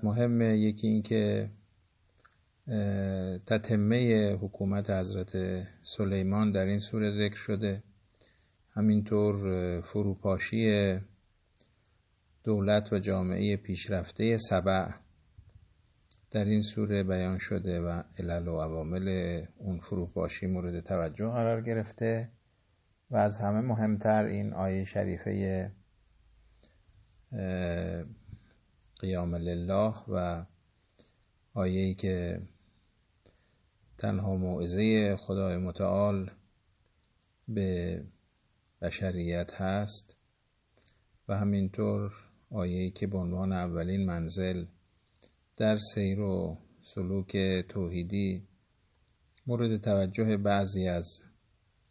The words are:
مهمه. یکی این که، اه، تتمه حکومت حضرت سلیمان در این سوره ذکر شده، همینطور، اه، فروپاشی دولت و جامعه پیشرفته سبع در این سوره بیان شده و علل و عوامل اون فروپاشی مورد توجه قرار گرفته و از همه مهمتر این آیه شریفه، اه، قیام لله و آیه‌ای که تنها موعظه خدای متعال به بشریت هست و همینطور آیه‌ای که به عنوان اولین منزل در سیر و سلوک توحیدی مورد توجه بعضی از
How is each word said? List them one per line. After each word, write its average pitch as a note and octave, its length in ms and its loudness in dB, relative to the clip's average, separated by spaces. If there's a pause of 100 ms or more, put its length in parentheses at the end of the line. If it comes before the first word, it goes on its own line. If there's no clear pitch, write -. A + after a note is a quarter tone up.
مهمه. A2+ 540 4
یکی G#2+ 300 2
این A2 140 4
که، G#2 480 2 (1160)
اه، G2 680 -2
تتمه A2 1040 4
حکومت G2+ 480 -2
حضرت F#2 760 -2 (200)
سلیمان G2 680 2
در F#2+ 140 2
این G2+ 140 2
سوره G#2+ 320 0
ذکر G#2 260 0
شده، G2+ 460 -2 (880)
همینطور، G#2 760 4
اه، F2+ 340 0
فروپاشی G2+ 1120 2 (1500)
دولت G#2 500 2
و G2+ 60 4
جامعه F#2+ 580 2
پیشرفته G2+ 800 0
سبع F#2+ 540 2 (1400)
در G#2+ 140 2
این G#2+ 160 4
سوره G#2 420 0
بیان F#2 340 0
شده F2+ 440 -2
و E2+ 200 -4 (160)
علل E2+ 300 -4
و E2 140 -2
عوامل D#2+ 460 -4 (500)
اون F2+ 220 -6
فروپاشی F2 680 -4
مورد F2 320 -2
توجه E2+ 500 -2
قرار A#2 320 0
گرفته A2+ 720 -2 (800)
و - 60 0
از G#2 220 4
همه G#2+ 220 2
مهمتر G#2+ 640 2
این G#2 300 -2
آیه F#2+ 300 0
شریفه، F#2+ 880 -2 (1600)
اه، F2+ 720 -4 (960)
قیام F2 360 -2
لله F2 580 0 (140)
و F2 380 -2 (1080)
آیه‌ای F#2+ 400 2
که F2+ 480 -2 (1600)
تنها G2 380 -2
موعظه F#2+ 800 2
خدای F#2+ 420 -2
متعال F#2+ 760 0 (1160)
به F2+ 560 -2 (800)
بشریت F2 800 -2
هست G2 540 -4 (1120)
و G2 100 -2
همینطور G2+ 720 0 (400)
آیه‌ای F#2 400 -2
که - 160 -4
به G2 100 -2
عنوان F#2 360 -2
اولین F2+ 520 -2
منزل F2+ 600 -2 (920)
در G#2+ 200 4
سیر G2 420 -2
و F#2 380 -2 (380)
سلوک F#2+ 420 -2 (320)
توحیدی F#2 800 -2 (1000)
مورد A#2 340 0
توجه G#2 560 2
بعضی G2 500 2
از E2+ 200 -2 (840)